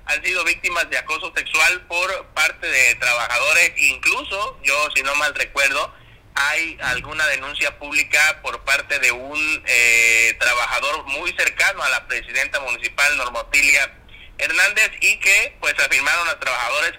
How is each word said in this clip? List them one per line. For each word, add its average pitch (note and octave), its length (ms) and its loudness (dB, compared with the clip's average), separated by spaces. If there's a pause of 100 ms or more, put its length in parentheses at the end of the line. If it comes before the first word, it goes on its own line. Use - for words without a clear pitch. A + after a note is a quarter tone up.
han D3+ 180 -4
sido F3+ 200 -2
víctimas E3+ 460 -2
de C3+ 80 -4
acoso D#3+ 380 -6
sexual D#3 520 0
por F3+ 460 -4
parte D#3+ 340 -2
de B2+ 280 4
trabajadores. B2+ 800 0
Incluso, G3 880 -2
yo C#3+ 320 0
si C3+ 80 0
no C#3 120 -2
mal D3 200 0
recuerdo, C#3 580 0 (400)
hay D3+ 480 -2
alguna C#3+ 460 -2
denuncia C#3+ 500 -4
pública D3 640 0
por A#2+ 220 -8
parte C#3+ 360 -2
de B2+ 120 -2
un, D3 560 -4
eh, A#2 720 4
trabajador B2 640 -2
muy D3+ 280 -6
cercano F3 500 0
a C#3+ 60 0
la B2 180 -2
presidenta B2+ 540 -4
municipal, B2+ 560 -2
Norma B2 240 -4
Otilia C#3 520 4 (460)
Hernández, G3 520 2 (100)
y - 180 2
que, G#3 400 2
pues, D3 180 0
afirmaron D3 520 2
a D3 100 -4
trabajadores C3+ 600 -2